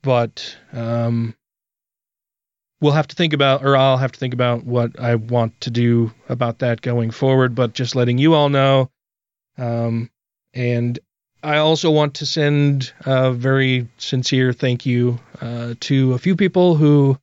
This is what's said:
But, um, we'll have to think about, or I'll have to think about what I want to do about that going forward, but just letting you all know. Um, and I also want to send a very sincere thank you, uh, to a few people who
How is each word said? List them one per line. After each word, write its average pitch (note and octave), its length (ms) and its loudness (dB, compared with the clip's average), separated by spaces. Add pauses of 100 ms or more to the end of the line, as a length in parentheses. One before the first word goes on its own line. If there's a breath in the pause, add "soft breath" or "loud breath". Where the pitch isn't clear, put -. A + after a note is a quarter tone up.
But, A#2+ 540 -2 (160)
um, A#2 600 -4 (1500)
we'll D3 120 4
have D3+ 160 0
to - 80 -18
think E3 180 0
about, C#3 300 2
or C#3 120 2
I'll C3 220 4
have C3 140 -2
to - 60 -20
think B2+ 160 -6
about A#2+ 300 -2
what A#2+ 340 -2
I A#2+ 180 -2
want A2+ 460 -2
to - 80 -8
do A#2 420 0 (160)
about A#2+ 320 -4
that A#2+ 200 -2
going A#2+ 300 -4
forward, C3 440 0
but A#2+ 200 -2
just B2 200 -6
letting B2 240 0
you D#3 160 4
all D3 140 2
know. C3+ 420 2 (680)
Um, A#2 520 -4 (440)
and A#2+ 440 -2 (440)
I D3+ 160 -2
also D#3 320 2
want D3+ 240 2
to D3 120 -10
send C#3+ 680 0 (120)
a C3 280 2
very B2+ 560 0 (100)
sincere B2+ 560 0
thank B2 320 -2
you, A#2+ 320 0 (220)
uh, A#2 400 -8
to C3 340 0
a B2 40 -2
few F#3 160 0
people F3+ 420 2
who D3 460 4